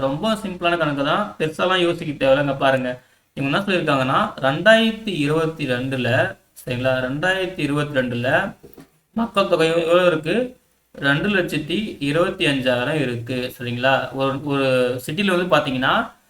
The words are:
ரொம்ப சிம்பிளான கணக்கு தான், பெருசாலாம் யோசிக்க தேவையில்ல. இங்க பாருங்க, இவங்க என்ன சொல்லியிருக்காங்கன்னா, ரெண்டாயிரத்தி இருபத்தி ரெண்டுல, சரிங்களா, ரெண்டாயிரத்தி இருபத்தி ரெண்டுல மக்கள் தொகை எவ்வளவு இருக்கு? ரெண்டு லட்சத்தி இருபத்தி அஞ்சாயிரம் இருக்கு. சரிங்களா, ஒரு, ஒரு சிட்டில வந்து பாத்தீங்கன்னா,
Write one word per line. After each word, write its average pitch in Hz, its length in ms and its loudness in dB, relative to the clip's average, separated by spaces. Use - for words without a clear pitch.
ரொம்ப 151 260 0
சிம்பிளான 175 380 -2
கணக்கு 143 280 0
தான், 190 140 0
பெருசாலாம் 180 460 0
யோசிக்க 170 280 -2
தேவையில்ல. 135 320 4
இங்க 139 160 -2
பாருங்க, 131 280 2
இவங்க 139 120 -2
என்ன 160 160 2
சொல்லியிருக்காங்கன்னா, 151 540 0
ரெண்டாயிரத்தி 214 680 2
இருபத்தி 160 480 0
ரெண்டுல, 127 380 -2
சரிங்களா, 127 320 0
ரெண்டாயிரத்தி 180 600 -2
இருபத்தி 143 320 -2
ரெண்டுல 123 300 -2
மக்கள் 196 320 0
தொகை 165 180 2
எவ்வளவு 170 400 4
இருக்கு? 160 240 -2
ரெண்டு 160 280 2
லட்சத்தி 170 440 -2
இருபத்தி 170 420 0
அஞ்சாயிரம் 127 540 0
இருக்கு. 123 340 -4
சரிங்களா, 120 360 0
ஒரு, 135 180 0
ஒரு 135 160 2
சிட்டில 185 280 0
வந்து 180 200 0
பாத்தீங்கன்னா, 143 400 0